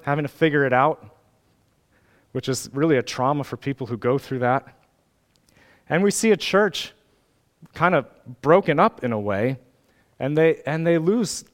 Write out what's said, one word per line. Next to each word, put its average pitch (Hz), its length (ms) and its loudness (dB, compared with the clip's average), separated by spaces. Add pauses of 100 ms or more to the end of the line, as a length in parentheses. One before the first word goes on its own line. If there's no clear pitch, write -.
having 143 220 -4
to 135 40 -6
figure 147 360 0
it 127 80 0
out, 131 440 0 (1160)
which 127 160 -6
is - 240 -6
really 147 240 2
a 120 60 2
trauma 135 420 -2
for - 120 -10
people 135 300 -8
who 120 100 -6
go 120 220 0
through 131 220 -8
that. 127 260 0 (1200)
And 160 140 0
we 202 80 2
see 220 220 2
a 185 40 2
church - 580 -2 (800)
kind 175 200 2
of 139 120 0 (340)
broken 165 400 4
up 208 240 0
in 120 80 -2
a 107 80 -4
way, 104 380 -2 (600)
and 143 180 -4
they, 160 300 2
and 160 200 -4
they 170 120 2
lose 190 560 -2